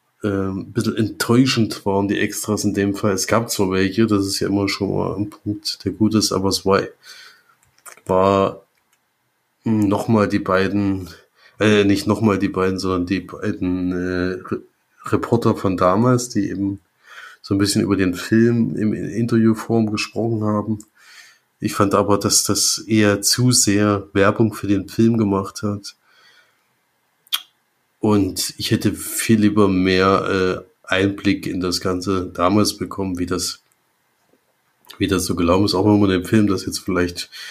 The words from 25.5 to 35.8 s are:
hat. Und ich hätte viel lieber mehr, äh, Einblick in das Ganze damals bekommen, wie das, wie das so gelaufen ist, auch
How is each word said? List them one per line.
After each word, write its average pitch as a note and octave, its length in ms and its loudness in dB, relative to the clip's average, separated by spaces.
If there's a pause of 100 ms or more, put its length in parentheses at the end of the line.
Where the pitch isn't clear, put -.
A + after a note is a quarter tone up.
hat. G2+ 340 -6 (2000)
Und G2 580 0
ich - 140 -4
hätte G#2 220 0
viel - 460 0
lieber G#2 280 4
mehr, F#2 960 2
äh, - 40 -20 (220)
Einblick G2 540 0
in F#2 140 -6
das F2+ 220 -4
Ganze F#2 460 -4
damals G2 500 0
bekommen, F#2+ 420 -6
wie F2+ 80 -4
das, F2 320 -6 (1400)
wie G2 100 -2
das F2 180 0
so F#2 100 -2
gelaufen F2 300 2
ist, G2 100 0
auch F#2+ 100 2